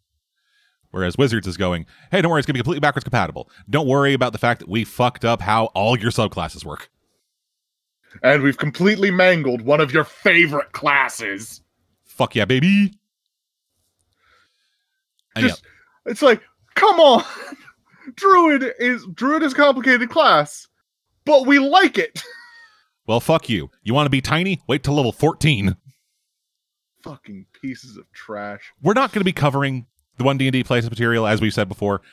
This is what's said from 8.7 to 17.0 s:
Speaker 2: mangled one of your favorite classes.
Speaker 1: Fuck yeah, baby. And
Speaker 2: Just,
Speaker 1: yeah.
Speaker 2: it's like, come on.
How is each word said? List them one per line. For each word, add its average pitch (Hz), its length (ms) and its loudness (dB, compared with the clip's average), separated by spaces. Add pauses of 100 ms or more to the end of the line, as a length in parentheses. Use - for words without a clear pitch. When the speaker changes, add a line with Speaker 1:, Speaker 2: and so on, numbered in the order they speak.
Speaker 2:
mangled 170 520 2
one 147 180 2
of 135 120 -2
your 151 120 2
favorite 170 680 0
classes. 120 880 -4 (440)
Speaker 1:
Fuck - 320 -4
yeah, 104 100 0
baby. 185 480 0 (2500)
And 113 140 0
Speaker 2:
Just, - 140 -8 (440)
Speaker 1:
yeah. 240 60 -6
Speaker 2:
it's 214 100 -10
like, 247 180 4 (360)
come 381 220 4
on. 277 240 6 (480)